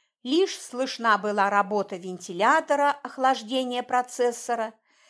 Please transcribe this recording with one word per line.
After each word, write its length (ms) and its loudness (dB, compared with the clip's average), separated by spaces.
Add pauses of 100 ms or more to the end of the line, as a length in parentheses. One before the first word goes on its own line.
(240)
лишь 340 0
слышна 600 0
была 320 0
работа 480 0
вентилятора, 960 2
охлаждение 920 -2
процессора 920 -2 (360)